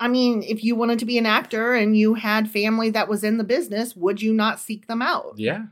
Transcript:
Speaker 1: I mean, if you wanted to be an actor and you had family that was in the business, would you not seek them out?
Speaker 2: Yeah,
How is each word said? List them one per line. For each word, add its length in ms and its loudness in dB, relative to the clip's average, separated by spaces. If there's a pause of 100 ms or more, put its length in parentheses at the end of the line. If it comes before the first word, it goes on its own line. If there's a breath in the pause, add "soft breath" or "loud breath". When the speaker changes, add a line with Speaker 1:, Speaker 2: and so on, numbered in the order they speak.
Speaker 1:
I 80 0
mean, 360 2
if 200 -6
you 120 2
wanted 240 0
to 40 -4
be 140 0
an 80 2
actor 480 0
and 220 4
you 180 6
had 360 0
family 400 0
that 180 0
was 160 -2
in 140 2
the 60 0
business, 520 -2
would 260 0
you 100 2
not 280 0
seek 260 -12
them 160 -4
out? 340 -4
Speaker 2:
Yeah, 360 -2